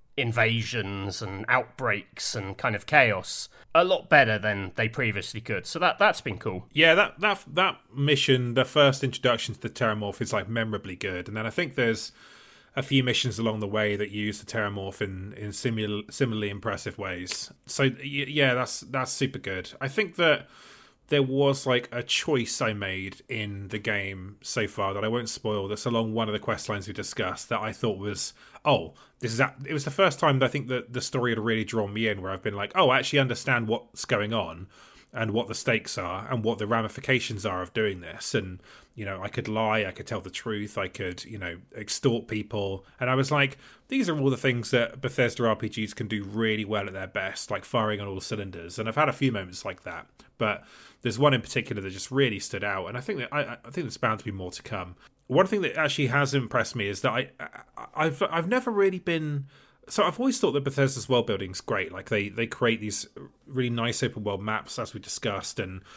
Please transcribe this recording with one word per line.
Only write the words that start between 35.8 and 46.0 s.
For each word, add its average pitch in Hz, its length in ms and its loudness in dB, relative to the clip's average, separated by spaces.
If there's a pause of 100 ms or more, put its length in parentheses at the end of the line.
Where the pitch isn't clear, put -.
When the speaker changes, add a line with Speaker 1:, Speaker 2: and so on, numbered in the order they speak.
Speaker 2:
are 95 340 -4
and 117 140 0
what 113 140 0
the 107 80 -2
ramifications 113 800 0
are 92 160 -2
of 87 100 -10
doing 101 300 0
this." 82 320 -8
And, 95 260 -4 (340)
you 107 120 -10
know, 95 160 -8
I 101 60 -4
could - 200 -8
lie, 110 360 0
I 92 80 -6
could - 140 -12
tell 104 140 -4
the 92 80 -12
truth, 104 480 -6
I 95 120 -2
could, 90 360 -8
you 110 140 -12
know, 90 200 -8 (160)
extort 113 540 0
people. 104 560 -4 (160)
And 123 80 0
I 131 60 4
was 135 160 2
like, 139 260 2 (320)
"These 254 220 2
are 156 80 0
all 135 100 4
the 131 80 2
things 120 360 0
that 123 280 2
Bethesda 120 460 0
R 110 100 4
P 110 140 -4
Gs 107 240 -6
can 110 140 -6